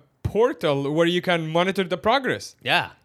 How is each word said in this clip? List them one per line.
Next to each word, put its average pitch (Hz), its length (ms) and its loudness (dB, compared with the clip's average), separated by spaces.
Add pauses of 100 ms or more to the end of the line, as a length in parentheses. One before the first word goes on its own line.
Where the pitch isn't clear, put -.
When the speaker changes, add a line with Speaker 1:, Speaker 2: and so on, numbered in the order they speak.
(220)
Speaker 1:
portal 151 720 0
where 170 140 4
you 175 120 0
can 170 300 0
monitor 185 340 0
the 180 140 -4
progress. 214 640 -2
Speaker 2:
Yeah. 131 280 0 (160)